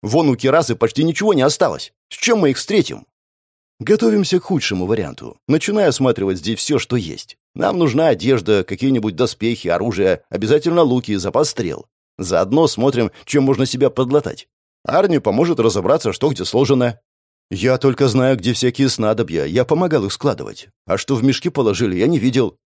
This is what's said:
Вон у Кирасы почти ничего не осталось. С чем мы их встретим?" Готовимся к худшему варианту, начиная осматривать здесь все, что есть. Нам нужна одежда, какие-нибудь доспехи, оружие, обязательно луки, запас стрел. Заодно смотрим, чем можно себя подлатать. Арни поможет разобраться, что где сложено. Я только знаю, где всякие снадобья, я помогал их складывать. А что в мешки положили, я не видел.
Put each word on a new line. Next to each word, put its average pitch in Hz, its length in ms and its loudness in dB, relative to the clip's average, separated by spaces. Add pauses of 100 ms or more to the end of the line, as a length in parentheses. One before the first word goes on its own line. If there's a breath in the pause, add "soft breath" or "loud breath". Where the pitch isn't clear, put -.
Вон 147 260 2
у 127 80 2
Кирасы 135 380 2
почти - 300 0
ничего 202 280 0
не 143 100 2
осталось. 131 520 -2 (160)
С - 60 -16
чем 233 240 0
мы 151 100 4
их 131 80 -2
встретим?" 175 480 -2 (760)
Готовимся 208 560 2
к 175 60 -4
худшему 104 420 -2
варианту, 80 520 -6 (100)
начиная 190 400 2
осматривать 113 500 0
здесь 101 220 -6
все, 147 180 -2
что - 160 -4
есть. 82 420 -6 (200)
Нам 180 220 -2
нужна 160 300 2
одежда, 107 540 2
какие-нибудь 110 540 -2
доспехи, 113 500 -2
оружие, 92 640 0
обязательно 151 520 0
луки, 123 340 0
запас 98 340 0
стрел. - 360 -8 (300)
Заодно 95 520 2
смотрим, 120 420 0 (140 loud breath)
чем 143 180 0
можно 135 240 2
себя 127 240 0
подлатать. 135 560 -2 (380)
Арни 175 340 2
поможет 135 400 0
разобраться, 110 540 2
что 143 180 0
где 92 140 -6
сложено. 123 560 0 (500)
Я 117 260 0
только 135 300 2
знаю, 127 300 2
где 113 160 -2
всякие 123 360 0
снадобья, 107 580 -2
я 104 180 0
помогал 160 400 0
их 98 80 -4
складывать. 69 560 -6 (180)
А 92 100 0
что 135 200 -2
в 113 80 -2
мешки 135 240 0
положили, 117 480 0
я 104 100 2
не 156 140 0
видел. 120 380 0 (100)